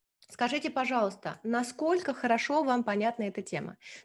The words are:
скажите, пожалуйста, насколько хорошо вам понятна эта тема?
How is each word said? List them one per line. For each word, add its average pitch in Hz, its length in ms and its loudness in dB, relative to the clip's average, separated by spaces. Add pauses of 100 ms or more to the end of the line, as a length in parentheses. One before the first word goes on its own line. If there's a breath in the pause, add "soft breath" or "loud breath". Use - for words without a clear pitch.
(280)
скажите, 285 440 -2
пожалуйста, 240 720 0
насколько 269 720 0
хорошо 254 480 2
вам 247 200 2
понятна 214 420 0
эта 196 180 -6
тема? - 340 -6 (280 loud breath)